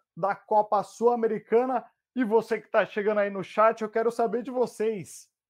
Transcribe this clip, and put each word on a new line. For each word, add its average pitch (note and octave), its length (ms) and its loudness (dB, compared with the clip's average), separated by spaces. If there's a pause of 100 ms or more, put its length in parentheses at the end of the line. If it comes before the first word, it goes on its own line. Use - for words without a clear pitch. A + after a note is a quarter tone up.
(160)
da F3+ 180 -2
Copa G#3+ 480 0
Sul-Americana. A#3 1040 0 (300)
E B3+ 80 0
você A3 360 0
que - 80 -18
tá G3 200 2
chegando G#3 320 -2
aí G3+ 100 0
no G3 140 -8
chat, A3+ 400 2
eu G#3+ 60 -6
quero A3+ 200 0
saber A#3 320 -2
de B3 80 -12
vocês. A3 800 -6 (200)